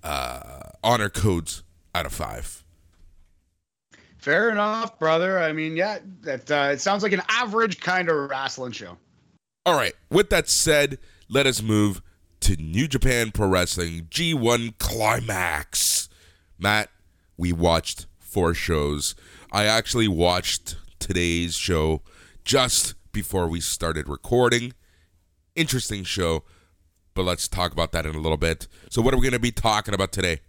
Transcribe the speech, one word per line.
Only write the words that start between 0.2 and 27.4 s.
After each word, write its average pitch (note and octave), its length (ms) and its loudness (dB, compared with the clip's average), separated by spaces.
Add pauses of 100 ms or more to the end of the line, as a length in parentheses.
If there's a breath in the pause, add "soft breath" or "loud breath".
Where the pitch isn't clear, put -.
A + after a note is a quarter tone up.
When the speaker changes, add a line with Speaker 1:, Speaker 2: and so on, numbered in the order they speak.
Speaker 1:
honor A2 240 4
codes F2+ 540 -2 (320)
out E2+ 100 -2
of C2+ 80 -8
five. - 500 -10 (1600 soft breath)
Speaker 2:
Fair F3+ 320 2
enough, G#3+ 480 -2
brother. E3+ 400 2
I D#3+ 160 0
mean, D#3 200 -4
yeah, F#3+ 260 -2 (200)
that, C3 300 -8
uh, C#3+ 200 2
it C#3+ 120 -2
sounds G3 200 2
like G#3 100 0
an F3+ 180 0
average A3 500 0
kind F3+ 300 0
of C#3+ 180 0
wrestling C3 440 -6
show. F#2 260 -14 (680)
Speaker 1:
All F3 100 4
right. A#2 200 0 (160)
With F#3 180 4
that F3 220 2
said, C#3+ 480 2 (320 soft breath)
let C3+ 160 4
us A2 160 0
move G#2 400 2 (380)
to F#2+ 160 6
New E2 300 -2
Japan B2 440 2
Pro G2+ 180 0
Wrestling E2+ 600 0
G E3 240 0
one A#2 440 2
Climax. G#2+ 1300 -2 (480 soft breath)
Matt, G#2 320 0 (480)
we F2 160 0
watched E2 500 0 (140)
four F2 340 0
shows. D2 600 -2 (360 loud breath)
I G#2 140 0
actually A2+ 440 2
watched F2 680 0 (220)
today's E2+ 580 0
show D#2+ 460 0 (420 soft breath)
just - 500 2 (180)
before F#2 360 -2
we E2 120 -2
started D#2 500 -4
recording. A#2+ 640 2 (840)
Interesting B2 480 -2
show, E2 400 -2 (680 soft breath)
but F#2 100 -2
let's F2 240 -2